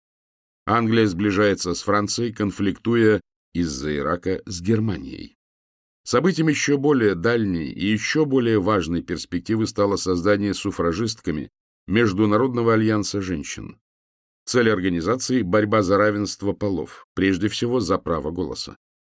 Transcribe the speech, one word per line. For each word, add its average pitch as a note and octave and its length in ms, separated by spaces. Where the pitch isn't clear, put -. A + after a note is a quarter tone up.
Англия A2+ 400
сближается F#2+ 680
с - 80
Францией, G#2 500
конфликтуя G#2 920
из-за D2+ 440
Ирака F2 480
с F2+ 160
Германией. G2+ 760
Событием D#3+ 460
ещё C#3+ 280
более C3 380
дальней F2+ 560
и - 160
ещё A2 380
более A#2+ 340
важной F2 420
перспективы F#2 640
стало G2+ 300
создание F#2+ 580
суфражистками – F2 960
Международного A2+ 880
альянса A2 440
женщин. E2+ 600
Цель A#2+ 240
организации — G2 760
борьба G#2+ 380
за G2 160
равенство G2+ 560
полов, F2+ 600
прежде F#2+ 320
всего A#2+ 320
за F#2 180
право D#2+ 320
голоса. E2+ 480